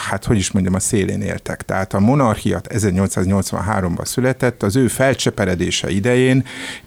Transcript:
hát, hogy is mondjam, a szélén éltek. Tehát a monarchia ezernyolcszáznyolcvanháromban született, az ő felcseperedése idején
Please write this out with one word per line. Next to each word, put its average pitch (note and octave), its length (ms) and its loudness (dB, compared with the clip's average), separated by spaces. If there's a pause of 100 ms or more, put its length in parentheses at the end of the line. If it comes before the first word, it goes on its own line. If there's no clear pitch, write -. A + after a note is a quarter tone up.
hát, G2 160 -4
hogy A#2+ 120 2
is F#2+ 140 -2
mondjam, F#2 220 2
a F#2+ 60 0
szélén G2 420 0
éltek. - 400 -6
Tehát F#2+ 320 -2
a - 60 0
monarchia G#2+ 640 2
ezernyolcszáznyolcvanháromban F#2+ 1400 0
született, B2+ 580 -2
az G#2 120 0
ő C3 120 4
felcseperedése F#2+ 1000 0
idején B2 560 2 (420)